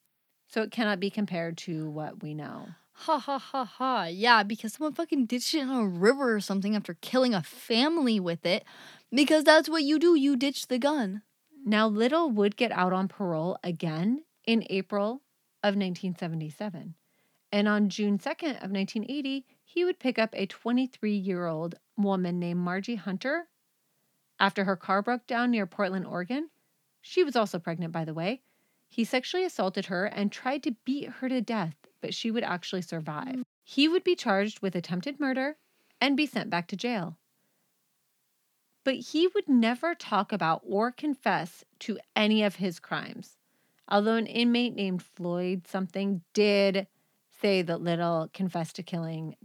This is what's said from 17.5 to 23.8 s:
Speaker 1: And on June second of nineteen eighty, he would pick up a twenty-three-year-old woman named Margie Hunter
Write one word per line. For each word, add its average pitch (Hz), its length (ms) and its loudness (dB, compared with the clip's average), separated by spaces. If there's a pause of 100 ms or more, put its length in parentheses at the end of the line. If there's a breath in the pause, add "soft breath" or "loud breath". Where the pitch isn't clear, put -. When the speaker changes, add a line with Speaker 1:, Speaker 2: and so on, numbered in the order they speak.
Speaker 1:
And 208 160 4
on 208 200 4
June 202 300 0
second 285 380 -4
of 185 160 -8
nineteen 202 360 -2
eighty, 269 360 -4 (180)
he 349 220 -2
would 359 160 0
pick 254 180 0
up 220 140 2
a 196 140 -2
twenty-three-year-old 190 1300 -2 (200)
woman 185 440 2
named 175 200 0
Margie 190 360 -2
Hunter 262 520 -4 (920)